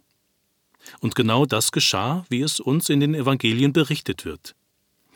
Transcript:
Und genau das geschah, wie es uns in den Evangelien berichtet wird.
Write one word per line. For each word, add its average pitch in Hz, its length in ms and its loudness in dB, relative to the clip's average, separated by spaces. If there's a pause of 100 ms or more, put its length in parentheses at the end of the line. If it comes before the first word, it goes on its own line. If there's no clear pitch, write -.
(1000)
Und - 140 -2
genau 117 320 2
das 113 260 0
geschah, 143 580 -2
wie 127 120 -2
es 151 180 -4
uns 156 300 0
in 143 100 2
den 147 140 2
Evangelien 131 600 2
berichtet 147 520 -2
wird. - 300 -14 (600)